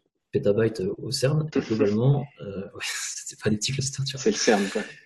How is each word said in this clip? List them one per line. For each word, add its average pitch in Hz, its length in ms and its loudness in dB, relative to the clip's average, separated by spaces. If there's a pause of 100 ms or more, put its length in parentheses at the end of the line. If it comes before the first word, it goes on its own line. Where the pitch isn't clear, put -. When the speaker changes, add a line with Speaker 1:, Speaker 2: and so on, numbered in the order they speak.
(320)
Speaker 1:
pétabytes, 110 480 2
euh, 185 180 -2
au 135 140 -8
cern. 151 420 2
Et 135 60 2
globalement, 113 640 2 (160)
euh, 98 200 -8
<laughs> 101 120 -12
ouais, - 100 -10 (320)
c'était - 280 -14
pas - 60 2
des 107 80 2
petits - 160 -4
clusters, 135 320 -2
tu - 80 -6
vois. - 80 -10
Speaker 2:
C'est 110 100 4
le 104 60 -2
cern, 101 340 4
quoi. 107 100 -2 (240)